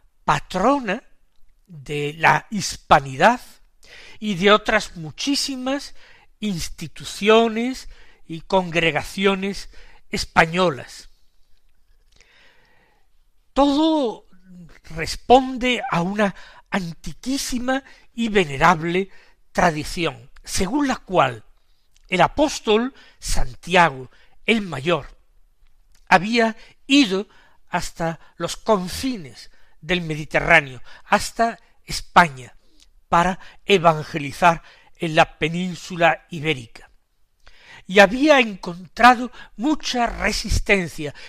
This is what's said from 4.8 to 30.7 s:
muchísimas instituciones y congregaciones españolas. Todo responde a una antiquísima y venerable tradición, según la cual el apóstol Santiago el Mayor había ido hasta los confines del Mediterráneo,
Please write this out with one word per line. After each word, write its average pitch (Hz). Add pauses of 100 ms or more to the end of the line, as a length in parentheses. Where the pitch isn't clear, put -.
muchísimas 262 (460)
instituciones 214 (380)
y 160
congregaciones 185 (380)
españolas. 165 (2500)
Todo 285 (720)
responde 247
a 170
una 196 (360)
antiquísima 247 (280)
y 226
venerable 170 (440)
tradición, 156 (140)
según 233
la 254
cual 135 (640)
el 185
apóstol 240 (240)
Santiago 139 (380)
el 214
Mayor 151 (880)
había 220 (300)
ido 214 (420)
hasta 165 (160)
los 170
confines 185 (300)
del 175
Mediterráneo, 151 (240)